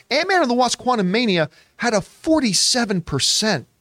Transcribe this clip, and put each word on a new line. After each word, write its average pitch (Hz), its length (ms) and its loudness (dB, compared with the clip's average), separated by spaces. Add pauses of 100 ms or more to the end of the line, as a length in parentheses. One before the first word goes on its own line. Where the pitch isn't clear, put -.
(120)
Ant-Man 349 300 0
and 262 100 0
the 240 40 0
Wasp 247 260 0
Quantumania 208 680 0 (280)
had 226 160 -2
a 196 80 2
forty-seven 233 1000 0
percent 147 640 -2 (160)